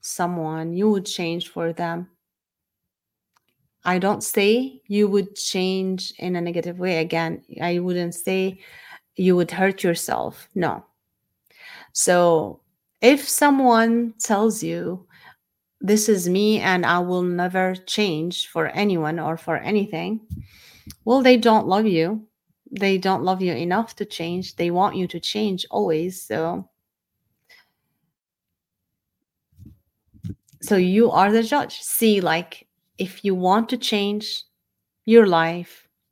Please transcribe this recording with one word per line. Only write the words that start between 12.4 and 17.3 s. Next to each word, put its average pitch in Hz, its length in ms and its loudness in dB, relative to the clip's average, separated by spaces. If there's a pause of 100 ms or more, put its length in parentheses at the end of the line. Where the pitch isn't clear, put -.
if 277 260 6
someone 233 920 2
tells 214 440 0
you, 170 440 -6 (760)
"This 214 300 2
is 180 180 2
me 208 320 2
and 180 240 0
I 175 140 2
will 180 240 -2
never 180 520 0